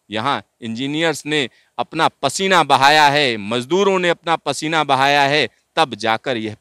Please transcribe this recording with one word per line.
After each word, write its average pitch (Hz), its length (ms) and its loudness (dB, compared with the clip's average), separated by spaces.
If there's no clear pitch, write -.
यहाँ 110 320 -4
इंजीनियर्स 139 640 -4
ने 147 220 -2
अपना 151 300 -2
पसीना 190 440 0
बहाया 143 420 4
है, 139 320 2
मजदूरों 135 600 -2
ने 180 100 0
अपना 165 280 -2
पसीना 156 480 -2
बहाया 139 380 2
है, 139 240 0
तब 139 200 0
जाकर 110 400 -2
यह 110 240 -8